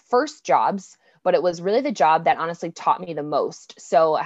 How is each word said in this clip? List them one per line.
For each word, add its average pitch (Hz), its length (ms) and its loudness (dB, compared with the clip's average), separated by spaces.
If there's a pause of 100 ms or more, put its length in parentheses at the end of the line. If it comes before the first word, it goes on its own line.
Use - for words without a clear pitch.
first 277 360 -2
jobs, 165 520 0 (260)
but 180 120 2
it 151 80 0
was 175 180 -2
really 202 200 0
the 277 100 -4
job 165 320 2
that 165 140 2
honestly 165 340 -6
taught - 300 -2
me 175 120 -10
the 151 80 -6
most. 147 580 -6
So 160 460 2